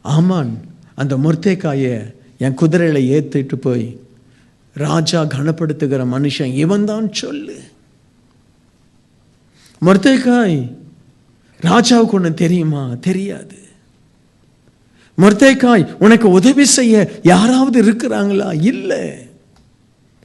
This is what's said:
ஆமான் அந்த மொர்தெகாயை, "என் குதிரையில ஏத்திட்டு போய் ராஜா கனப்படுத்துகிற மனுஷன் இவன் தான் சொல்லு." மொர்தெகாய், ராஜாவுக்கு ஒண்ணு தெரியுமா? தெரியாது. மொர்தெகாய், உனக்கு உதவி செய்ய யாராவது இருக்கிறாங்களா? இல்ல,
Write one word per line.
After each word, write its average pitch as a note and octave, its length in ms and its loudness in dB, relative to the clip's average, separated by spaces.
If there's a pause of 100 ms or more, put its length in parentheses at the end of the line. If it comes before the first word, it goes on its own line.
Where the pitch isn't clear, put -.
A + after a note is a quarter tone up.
ஆமான் D#3 640 -2 (300)
அந்த C3+ 220 -4
மொர்தெகாயை, C#3 960 -2 (240)
"என் C3 200 -4
குதிரையில E3 400 0
ஏத்திட்டு C#3 580 -2
போய் A#2+ 440 -6 (760)
ராஜா D#3 520 -2
கனப்படுத்துகிற D3 800 -4
மனுஷன் C3+ 480 -4
இவன் F3+ 320 -2
தான் G#3+ 280 -6
சொல்லு." C#4+ 460 -12 (2250)
மொர்தெகாய், G3 920 2 (840)
ராஜாவுக்கு A3+ 580 2
ஒண்ணு E3+ 140 -2
தெரியுமா? D#3 680 -2
தெரியாது. F#3 560 -8 (1600)
மொர்தெகாய், A#3+ 840 4
உனக்கு A3 300 6
உதவி B3 360 4
செய்ய A3 580 2
யாராவது A#3 600 4
இருக்கிறாங்களா? G3+ 800 -2
இல்ல, A3 540 -4 (1080)